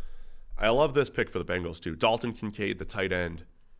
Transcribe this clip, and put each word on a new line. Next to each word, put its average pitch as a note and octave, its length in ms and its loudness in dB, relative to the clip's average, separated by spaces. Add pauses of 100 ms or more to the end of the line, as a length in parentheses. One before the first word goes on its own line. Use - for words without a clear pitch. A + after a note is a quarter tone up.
(580)
I G#2+ 120 6
love C3+ 240 6
this C#3 160 4
pick - 200 -2
for F#2+ 100 -4
the E2 60 -2
Bengals, F2 360 -2
too. E2 120 -4
Dalton A2+ 380 2
Kincaid, G#2 480 -4
the - 60 -6
tight F#2+ 260 -2
end E2+ 320 -2 (360)